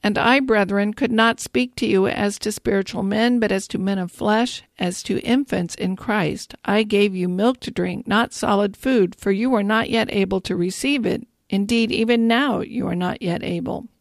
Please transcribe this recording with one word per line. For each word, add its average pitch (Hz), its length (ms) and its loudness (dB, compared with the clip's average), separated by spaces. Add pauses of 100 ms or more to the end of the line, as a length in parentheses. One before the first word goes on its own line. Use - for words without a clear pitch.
"And 208 160 0
I, 254 220 4
brethren, 208 540 2
could 254 180 0
not 226 300 2
speak 254 340 -4
to 226 120 -2
you 190 200 4
as 208 320 -2
to 214 140 -4
spiritual 196 500 -2
men, 226 360 2
but 214 120 2
as 190 180 -2
to - 100 -6
men 196 180 0
of 180 160 -6
flesh, 220 500 0 (160)
as 185 240 -4
to 190 220 -2
infants 214 500 0
in 185 220 -4
Christ. - 680 -2
I 208 200 2
gave 202 320 2
you 180 120 -2
milk 208 340 0
to 240 100 -8
drink, 180 360 -4
not 214 240 2
solid 233 460 0
food, 233 400 2
for 196 160 0
you 226 160 0
were 220 140 2
not 220 260 0
yet 226 200 0
able 190 320 0
to 196 140 -4
receive 214 500 0
it. - 220 -2 (220)
Indeed, 220 420 2
even 226 380 2
now 254 320 2
you - 260 -6
are 175 80 -2
not 180 260 -4
yet 175 220 -2
able." - 440 -6 (140)